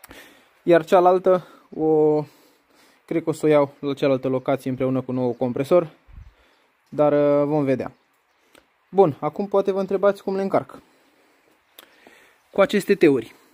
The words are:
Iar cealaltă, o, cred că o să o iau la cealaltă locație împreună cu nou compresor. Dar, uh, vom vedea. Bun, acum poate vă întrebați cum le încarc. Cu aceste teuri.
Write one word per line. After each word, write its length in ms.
Iar 220
cealaltă, 600
o, 460
cred 180
că 60
o 40
să 120
o 40
iau 300
la 140
cealaltă 340
locație 420
împreună 320
cu 100
nou 220
compresor. 560
Dar, 220
uh, 360
vom 160
vedea. 280
Bun, 300
acum 280
poate 240
vă 80
întrebați 440
cum 120
le 60
încarc. 400
Cu 100
aceste 340
teuri. 400